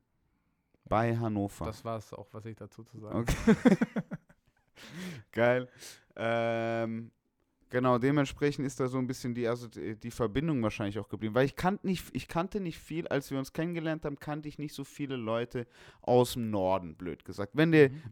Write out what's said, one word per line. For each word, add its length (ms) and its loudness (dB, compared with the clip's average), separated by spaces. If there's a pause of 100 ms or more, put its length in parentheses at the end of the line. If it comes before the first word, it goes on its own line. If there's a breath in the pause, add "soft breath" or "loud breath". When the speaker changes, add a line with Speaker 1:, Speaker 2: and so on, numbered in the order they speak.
(840)
Speaker 1:
Bei 320 2
Hannover. 480 -2
Speaker 2:
Das 200 -8
war's 280 -8
auch, 200 -14
was 120 -14
ich 100 -12
dazu 280 -16
zu 160 -18
sagen 220 -4
Speaker 1:
Okay. 340 4
Speaker 2:
<laughs> 1800 -2
Speaker 1:
Geil. 380 4 (460 loud breath)
Ähm, 960 -2 (580)
genau, 280 4
dementsprechend 680 2
ist 140 -8
da 80 2
so 100 -2
ein 100 0
bisschen 280 -6
die 120 -2
Assozi-, 480 -6
die 160 -12
Verbindung 520 0
wahrscheinlich 360 -2
auch 100 -8
geblieben. 260 -4
Weil 100 6
ich 100 -2
kannte 300 -2
nicht, 280 -2
ich 140 -6
kannte 320 -2
nicht 200 -6
viel, 280 -6
als 240 -2
wir 60 -4
uns 160 -6
kennengelernt 520 -4
haben, 140 -6
kannte 300 -8
ich 80 -14
nicht 160 -8
so 100 -10
viele 320 -6
Leute 520 -4 (340 loud breath)
aus 320 6
dem 160 -4
Norden, 460 0
blöd 280 -8
gesagt. 320 -8
Wenn 160 6
der, 200 10
Speaker 2:
Mhm. 100 -12 (100)